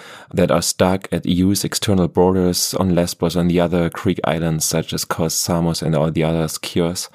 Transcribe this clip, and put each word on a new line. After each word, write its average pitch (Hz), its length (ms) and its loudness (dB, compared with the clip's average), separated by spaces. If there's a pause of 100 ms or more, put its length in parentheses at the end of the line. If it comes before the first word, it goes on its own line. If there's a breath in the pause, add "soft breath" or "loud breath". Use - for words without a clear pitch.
(320 loud breath)
that 90 180 2
are 87 120 2
stuck 95 480 0
at 85 160 -4
E - 60 0
U's 92 320 2
external 95 420 0
borders 90 680 2
on 92 200 2
Lesbos, 85 420 0
on 87 120 2
the 85 100 2
other 85 320 2
Greek - 340 -2
islands, 80 400 0
such - 280 -2
as 80 120 -4
Kos, 82 300 -2
Samos, 85 480 0
and 78 140 0
all 78 160 2
the 80 100 0
others, 80 360 0
Chios. 87 560 -2